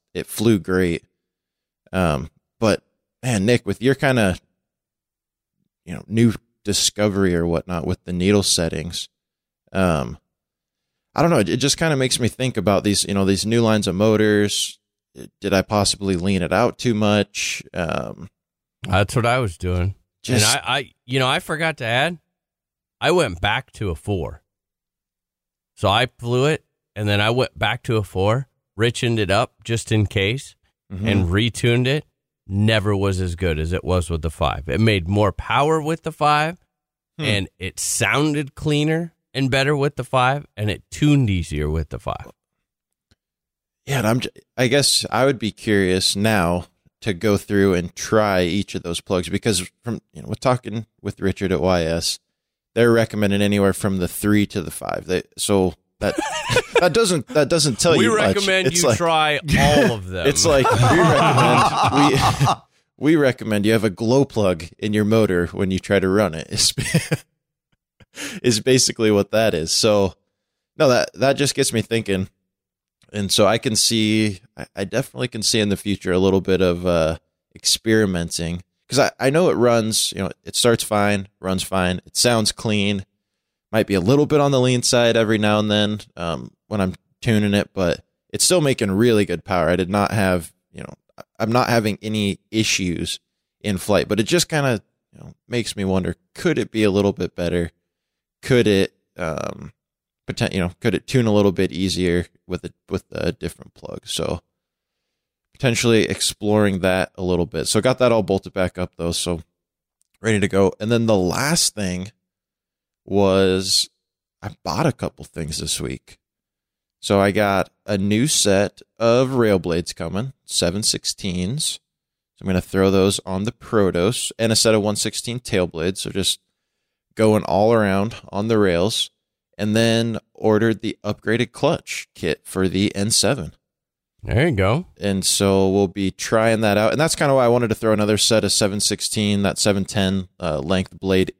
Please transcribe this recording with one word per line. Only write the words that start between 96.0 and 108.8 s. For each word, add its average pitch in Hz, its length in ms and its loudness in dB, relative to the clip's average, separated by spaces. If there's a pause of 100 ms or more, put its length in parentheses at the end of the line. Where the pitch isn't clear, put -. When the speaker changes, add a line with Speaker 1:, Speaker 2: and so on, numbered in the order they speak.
Speaker 1:
could 160 240 -2
it 107 140 -4
be 110 120 0
a 104 80 4
little 101 220 2
bit 90 220 -6
better? 87 360 -2 (680)
Could 120 260 2
it, 95 260 2 (240)
um, - 540 -8 (560)
poten-, - 260 -4
you 95 60 -2
know, 87 120 -2 (100)
could 113 140 0
it - 120 -6
tune 123 200 2
a 104 60 2
little 101 180 4
bit 90 200 0
easier 87 560 0 (200)
with 90 180 -8
a, - 80 -14 (160)
with 92 220 -6
a - 200 -4
different - 420 -12
plug? - 320 -16
So - 360 -6 (1120)
potentially 117 500 2
exploring 104 760 0
that 92 360 0
a 92 80 -8
little 87 220 0
bit. 80 220 -6
So - 140 0
got 127 180 2
that 123 120 4
all 113 120 2
bolted 95 300 -2
back 92 240 -2
up 90 200 -6